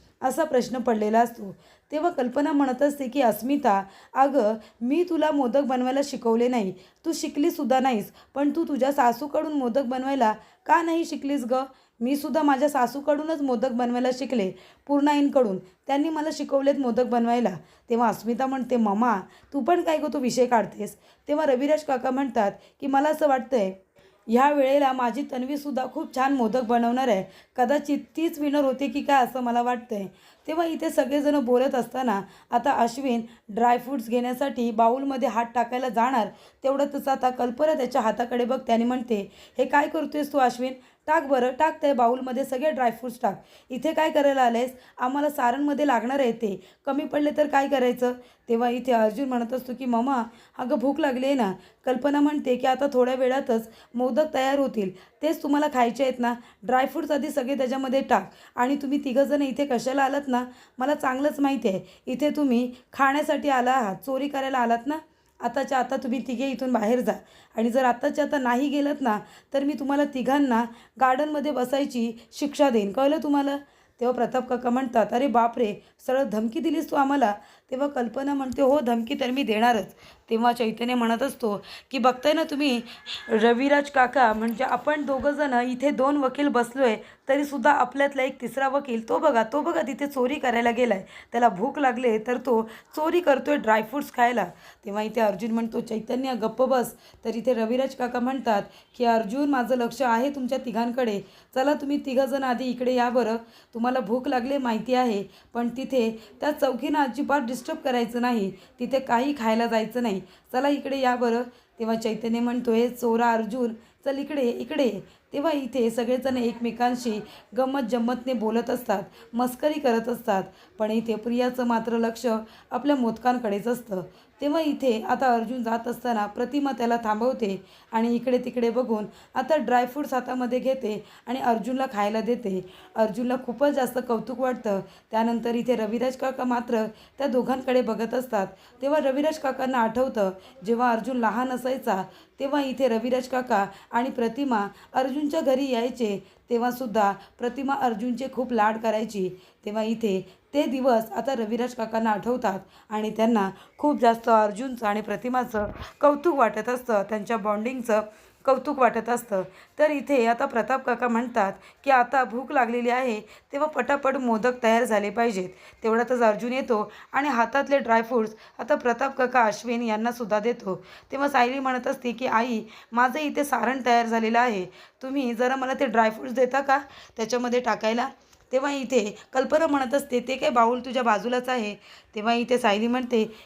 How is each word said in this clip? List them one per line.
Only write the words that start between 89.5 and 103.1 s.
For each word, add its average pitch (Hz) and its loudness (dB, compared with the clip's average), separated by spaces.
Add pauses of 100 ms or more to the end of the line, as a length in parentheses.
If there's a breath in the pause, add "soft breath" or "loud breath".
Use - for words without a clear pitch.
बघा, 330 -2
तिथे 269 -4
चोरी 262 -2
करायला 240 0
गेलाय. 220 0 (280 loud breath)
त्याला 240 4
भूक 196 -2
लागले 247 2
तर 240 -4
तो 226 0 (260 loud breath)
चोरी 320 0
करतोय 294 2
ड्रायफ्रुट्स 220 0
खायला." 240 2 (400 loud breath)
तेव्हा 208 -4
इथे 220 -4
अर्जुन 208 0
म्हणतो, 226 -2
"चैतन्य, 247 -4
गप्प 220 -2
बस." 254 2 (320 loud breath)
तर 226 -4
इथे 233 0
रविराज 247 0
काका 247 -4
म्हणतात 240 0 (340 loud breath)
की, 247 -2
"अर्जुन, 233 2
माझं 254 0
लक्ष 233 -2
आहे 240 2
तुमच्या 262 -4
तिघांकडे. 233 -2 (340 loud breath)
चला, 277 2
तुम्ही 285 -2
तिघंजण 269 0
आधी 254 -2
इकडे 247 0
या 240 2